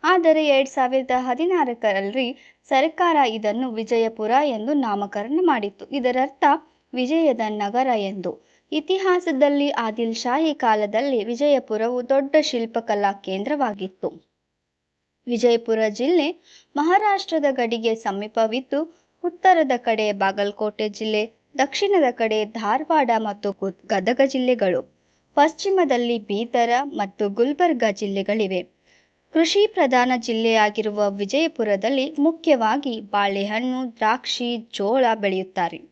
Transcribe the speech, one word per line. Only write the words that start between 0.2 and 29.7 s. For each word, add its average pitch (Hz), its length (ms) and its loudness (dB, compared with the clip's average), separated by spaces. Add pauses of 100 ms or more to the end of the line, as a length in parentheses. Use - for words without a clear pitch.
ಎರಡ್ 269 220 4
ಸಾವಿರದ 262 480 0
ಹದಿನಾರರಲ್ಲಿ 247 1400 -2 (100)
ಸರ್ಕಾರ 320 480 2 (120)
ಇದನ್ನು 220 440 -2
ವಿಜಯಪುರ 226 580 -2 (140)
ಎಂದು 240 280 -2
ನಾಮಕರಣ 220 720 -2
ಮಾಡಿತ್ತು. 233 460 -2
ಇದರರ್ಥ 254 560 -2 (500)
ವಿಜಯದ 262 540 0
ನಗರ 208 380 -2 (100)
ಎಂದು. 190 500 -6 (260)
ಇತಿಹಾಸದಲ್ಲಿ 302 1000 0
ಆದಿಲ್ 226 440 -4
ಶಾಹಿ 285 400 0
ಕಾಲದಲ್ಲಿ 220 680 0
ವಿಜಯಪುರವು 240 840 0
ದೊಡ್ಡ 277 320 2
ಶಿಲ್ಪಕಲಾ 226 720 -2
ಕೇಂದ್ರವಾಗಿತ್ತು. 202 1200 -6 (920)
ವಿಜಯಪುರ 233 520 2 (100)
ಜಿಲ್ಲೆ 294 540 0 (340)
ಮಹಾರಾಷ್ಟ್ರದ 370 720 2
ಗಡಿಗೆ 233 440 0
ಸಮೀಪವಿದ್ದು, 226 1120 -4 (160)
ಉತ್ತರದ 349 520 4
ಕಡೆ 220 360 0
ಬಾಗಲಕೋಟೆ 202 760 -2
ಜಿಲ್ಲೆ, 214 440 -4 (260)
ದಕ್ಷಿಣದ 294 540 2
ಕಡೆ 214 320 0
ಧಾರವಾಡ 233 720 0
ಮತ್ತು 208 340 -4
ಗು-, - 360 -8
ಗದಗ 208 400 0
ಜಿಲ್ಲೆಗಳು, 240 560 0 (520)
ಪಶ್ಚಿಮದಲ್ಲಿ 285 840 2
ಬೀದರ 233 520 -2 (120)
ಮತ್ತು 208 480 -4
ಗುಲ್ಬರ್ಗ 269 640 0
ಜಿಲ್ಲೆಗಳಿವೆ. 196 840 -4 (560)
ಕೃಷಿ 339 340 2
ಪ್ರಧಾನ 254 500 2